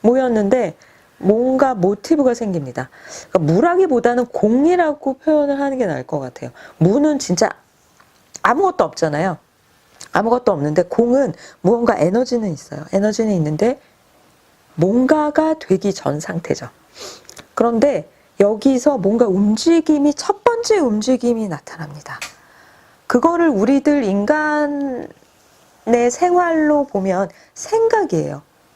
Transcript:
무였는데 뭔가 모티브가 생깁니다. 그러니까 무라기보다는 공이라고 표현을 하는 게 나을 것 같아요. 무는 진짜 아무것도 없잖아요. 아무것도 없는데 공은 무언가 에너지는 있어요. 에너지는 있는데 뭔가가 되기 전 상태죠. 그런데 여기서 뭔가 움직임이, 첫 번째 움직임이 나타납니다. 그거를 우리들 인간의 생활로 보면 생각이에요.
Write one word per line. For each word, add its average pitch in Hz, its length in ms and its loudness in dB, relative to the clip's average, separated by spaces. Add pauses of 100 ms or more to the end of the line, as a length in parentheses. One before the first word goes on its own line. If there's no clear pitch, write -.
무였는데 233 760 2 (420)
뭔가 254 560 2
모티브가 233 600 0
생깁니다. 160 560 -6 (400)
그러니까 160 220 2
무라기보다는 247 760 2
공이라고 285 920 0
표현을 285 420 0
하는 277 180 -4
게 233 80 0
나을 131 180 -6
것 151 140 -6
같아요. 127 320 -12 (280)
무는 269 400 2
진짜 - 300 0 (920)
아무것도 349 420 0
없잖아요. 160 540 -4 (760)
아무것도 233 400 0
없는데 151 320 0
공은 240 500 0 (260)
무언가 233 380 2
에너지는 220 540 0
있어요. 143 400 -14
에너지는 214 420 0
있는데 165 460 0 (920)
뭔가가 254 840 2
되기 190 360 -2
전 147 260 -6
상태죠. - 480 -8 (840)
그런데 226 540 0 (320)
여기서 240 580 2
뭔가 220 280 2
움직임이, 285 880 2
첫 - 300 -4
번째 466 340 2
움직임이 240 720 0
나타납니다. 151 680 -12 (880)
그거를 330 420 0
우리들 269 560 2
인간의 285 1040 -2 (1000)
생활로 320 760 0
보면 190 420 -2 (260)
생각이에요. 392 880 -2 (340)